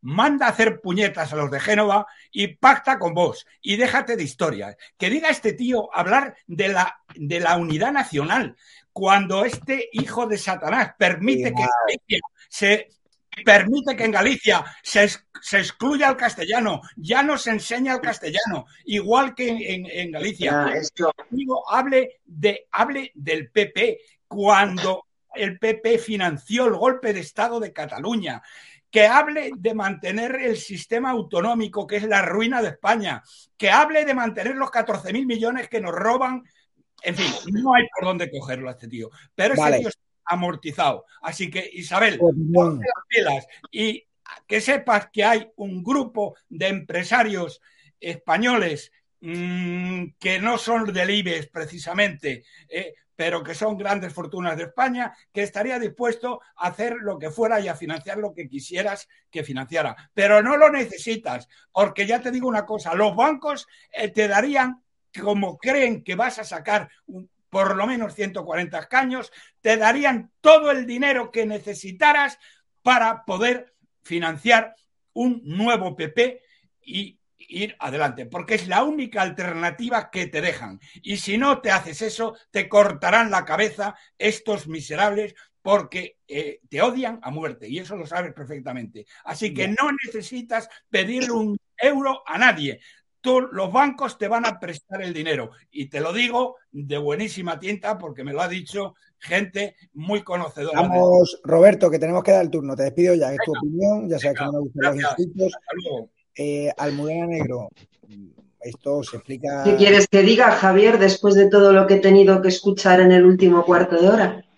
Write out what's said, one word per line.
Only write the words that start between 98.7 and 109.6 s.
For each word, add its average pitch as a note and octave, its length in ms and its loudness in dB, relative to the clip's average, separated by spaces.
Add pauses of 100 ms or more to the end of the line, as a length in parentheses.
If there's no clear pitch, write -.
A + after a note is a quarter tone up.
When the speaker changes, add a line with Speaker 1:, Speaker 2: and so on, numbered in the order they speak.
Speaker 1:
gente G3 560 -4 (200)
muy G3 280 -4
conocedora E3 600 -4
de F#3 60 2
Speaker 2:
Vamos, F3+ 540 4
Roberto, F3 480 6
que D#3 80 0
tenemos E3 240 -2
que G3 100 4
dar F#3+ 100 6
el D#3+ 80 -2
turno. C#3 260 -4
Te C3+ 80 -2
despido F3 300 2
ya, C#3 180 0
es C#3 120 -6
tu D#3 80 -4
Speaker 1:
Venga, - 80 -6
Speaker 2:
opinión, G3 480 0
ya D#3+ 120 -2
sabes C#3 180 -2
que C#3+ 60 -4
Speaker 1:
venga, C#3+ 80 -4
Speaker 2:
no - 0 -
me D3 80 -4
gustan C#3 240 -6
los F3+ 100 2
Speaker 1:
gracias. C#3+ 240 -2
Speaker 2:
insultos. F#3 360 -2
Speaker 1:
Hasta - 200 -12
luego. C#3+ 360 -10 (260)
Speaker 2:
Eh, D3 420 -4
Almudena D3 480 -4
Negro, C3 420 -6 (920)
esto C#3 420 -6
se - 140 -12
explica C#3 480 -8